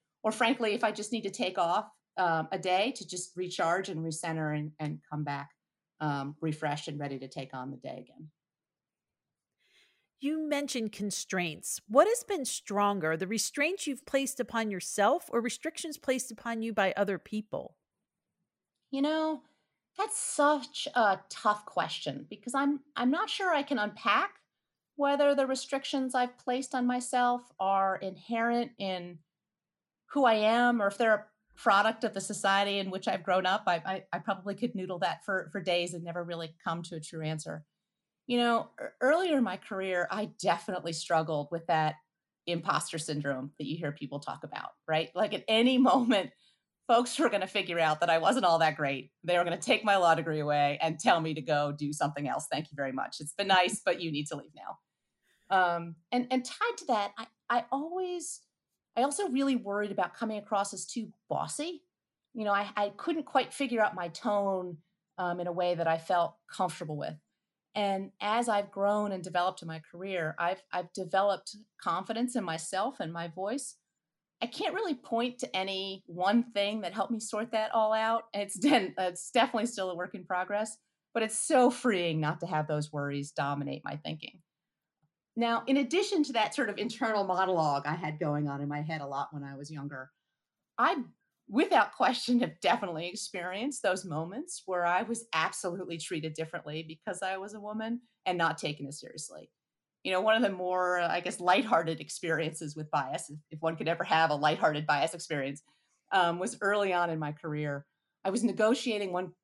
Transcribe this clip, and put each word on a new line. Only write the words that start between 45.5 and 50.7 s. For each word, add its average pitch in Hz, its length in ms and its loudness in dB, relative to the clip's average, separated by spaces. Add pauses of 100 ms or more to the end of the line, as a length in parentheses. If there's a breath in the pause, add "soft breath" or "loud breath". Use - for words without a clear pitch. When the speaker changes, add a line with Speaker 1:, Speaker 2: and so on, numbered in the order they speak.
Speaker 1:
<laughs> 240 140 8
moment, 226 380 4 (580 soft breath)
folks 240 300 4
were 277 100 4
gonna 190 180 2
figure 185 320 -2
out 156 220 4
that 170 100 4
I 165 80 6
wasn't 180 280 4
all 165 140 6
that 156 160 4
great. 143 360 -2 (120)
They 175 120 2
were 175 80 6
gonna 170 140 0
take 220 260 2
my 202 120 6
law 175 180 8
degree 156 260 0
away 147 400 2